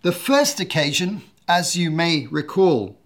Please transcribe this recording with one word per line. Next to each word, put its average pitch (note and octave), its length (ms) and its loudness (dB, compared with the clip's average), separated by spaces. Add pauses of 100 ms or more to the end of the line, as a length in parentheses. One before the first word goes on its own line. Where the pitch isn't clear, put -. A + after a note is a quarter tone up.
The F3 100 0
first C#4 480 0
occasion, F3+ 600 -2 (260)
as F3 300 0
you E3+ 140 0
may D#3+ 360 0
recall D3 800 0